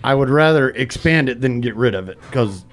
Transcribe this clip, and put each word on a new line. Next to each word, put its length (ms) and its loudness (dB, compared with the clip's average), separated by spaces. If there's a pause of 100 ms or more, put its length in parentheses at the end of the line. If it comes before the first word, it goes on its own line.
I 100 2
would 160 2
rather 420 4
expand 560 0
it 140 -6
than 180 0
get 160 -4
rid 200 0
of 120 -8
it, 120 -16 (120)
'cause 420 -2